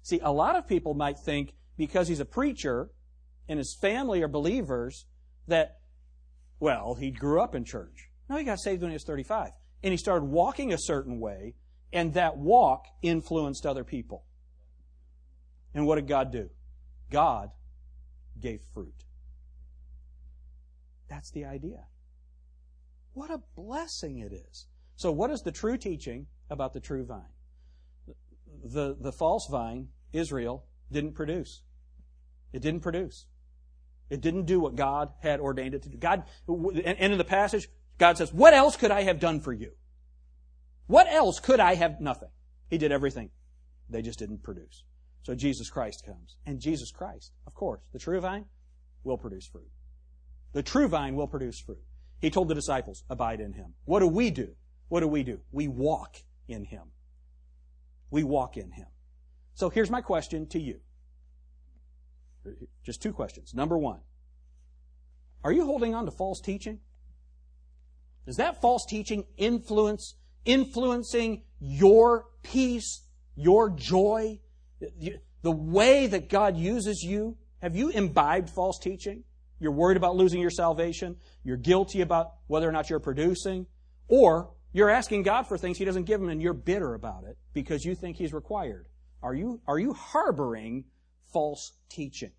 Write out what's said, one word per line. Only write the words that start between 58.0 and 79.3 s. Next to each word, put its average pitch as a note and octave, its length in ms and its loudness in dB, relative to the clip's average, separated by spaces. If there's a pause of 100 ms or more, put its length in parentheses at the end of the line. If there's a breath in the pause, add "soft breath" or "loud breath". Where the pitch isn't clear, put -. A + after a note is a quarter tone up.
We D3+ 140 2
walk C3 340 -2
in F#2 140 -14
Him. F2+ 160 -18 (680)
So F3+ 160 -2
here's G#3+ 200 0
my B3 120 -2
question D#3 460 -4
to E3 120 -4
you. C3+ 200 -10 (2000)
Just - 160 -10
two G#3+ 120 -4
questions. - 420 -10
Number D#3+ 240 -2
one, A#2 220 -4 (1400)
are D3+ 80 0
you E4+ 120 4
holding A#3 300 -2
on A3+ 120 -4
to C#3+ 40 -6
false F#3+ 300 -6
teaching? G3+ 400 -8 (1500)
Is B2+ 100 -8
that A3+ 240 0
false A#3+ 240 4
teaching G#3+ 400 -6 (120)
influence, G#3+ 800 0 (280)
influencing A#3+ 1000 0 (160)
your G#3 680 8 (160)
peace, B3 600 -2 (320)
your G3 360 6
joy, G3+ 720 2 (400)
the E3 720 -6
way G#3 540 6
that F#3 220 -2
God G3 280 2
uses G3+ 460 -2
you? G#3 340 -4 (260)
Have F3 140 -4
you C4+ 120 0
imbibed E3+ 600 2
false F#3 280 -2
teaching? G3+ 460 -8 (340)